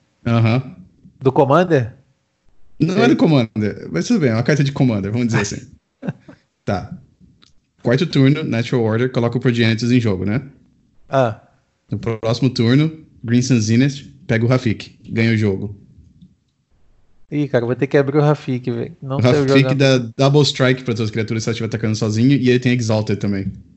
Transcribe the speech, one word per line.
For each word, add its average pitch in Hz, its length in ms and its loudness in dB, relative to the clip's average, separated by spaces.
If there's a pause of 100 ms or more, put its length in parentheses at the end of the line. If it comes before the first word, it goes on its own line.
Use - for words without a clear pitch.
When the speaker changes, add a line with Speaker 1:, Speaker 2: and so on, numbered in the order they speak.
(260)
Speaker 1:
Aham. 117 500 2 (440)
Speaker 2:
Do 135 100 2
Commander? 143 600 2 (880)
Speaker 1:
Não 165 140 -2
Speaker 2:
Sei. 214 80 2
Speaker 1:
é 240 60 4
do 302 80 4
Commander, 110 760 0
mas 180 140 -4
tudo 233 140 0
bem, 131 100 2
é - 20 0
uma 110 100 0
carta 143 220 2
de 139 80 -2
Commander, 104 400 0
vamos 120 160 -2
dizer 110 140 0
assim. - 280 -10 (320)
Speaker 2:
<laughs> 247 120 -8 (500)
Speaker 1:
Tá. 95 320 -6 (840)
Quarto 135 240 2
turno, 143 360 2
Natural 117 400 -2
Order, 113 300 0
coloca 117 240 -2
o 127 40 -2
Progenitus 117 520 0
em 123 80 4
jogo, 98 240 -2
né? 107 160 -2 (680)
Speaker 2:
Ah. 123 320 -2 (500)
Speaker 1:
No 104 80 -4
próximo 117 500 -2
turno, 131 420 2 (320)
Green 120 200 0
Sun 123 180 0
Zenith, 120 460 0 (200)
pega 117 200 0
o - 20 0
Rafik, 123 500 -2 (120)
ganha 113 240 0
o - 20 0
jogo. 101 400 -2 (1500)
Speaker 2:
Ih, 147 180 -2
cara, 120 180 0
vou 120 100 -2
ter 135 100 -2
que 147 120 2
abrir 139 180 0
o 147 60 4
Rafik, 131 480 0
velho. 120 320 -8
Não 135 160 -6
Speaker 1:
O 110 40 0
Speaker 2:
sei 135 100 6
Speaker 1:
Rafik 139 280 4
Speaker 2:
jogando. 131 180 0
Speaker 1:
dá 131 200 4 (180)
double 143 260 4
strike 127 400 0
pra 117 140 -4
suas 110 140 -4
criaturas 110 320 -4
se - 80 -4
ela - 20 -4
estiver 110 140 -6
atacando 110 300 -4
sozinho, 113 360 2
e 131 160 2
ele 123 100 4
tem 123 140 0
Exalted 110 480 -2
também. 98 320 -4 (240)